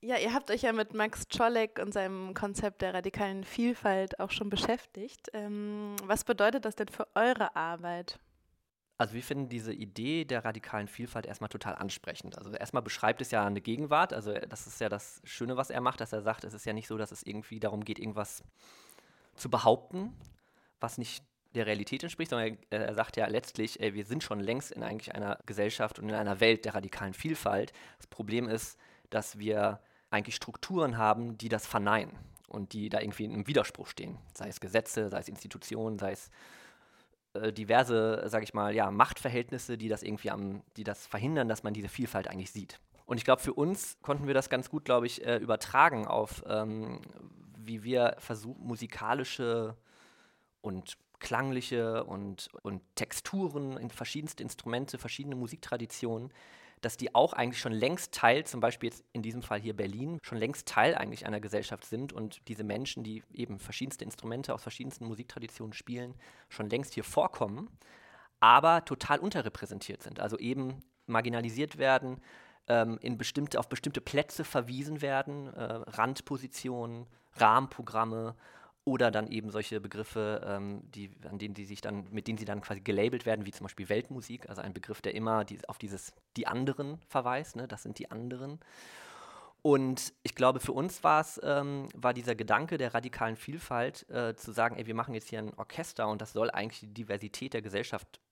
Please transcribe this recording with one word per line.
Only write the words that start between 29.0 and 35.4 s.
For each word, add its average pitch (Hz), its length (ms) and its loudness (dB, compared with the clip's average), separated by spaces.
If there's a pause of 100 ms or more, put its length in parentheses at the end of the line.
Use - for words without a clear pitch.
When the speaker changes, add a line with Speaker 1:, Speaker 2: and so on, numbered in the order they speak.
Speaker 2:
dass 104 280 -2
wir 104 400 2 (320)
eigentlich 104 240 2
Strukturen 143 640 0
haben, 110 400 4
die 113 100 -4
das 110 200 0
verneinen 104 500 2 (300)
und 101 240 -6
die 107 160 -4
da - 120 2
irgendwie 107 260 -4
im 107 200 -4
Widerspruch - 400 2
stehen. - 320 -10 (160)
Sei 98 140 -10
es 95 100 -10
Gesetze, 107 500 2
sei 95 120 -2
es - 80 -10
Institutionen, 110 720 -6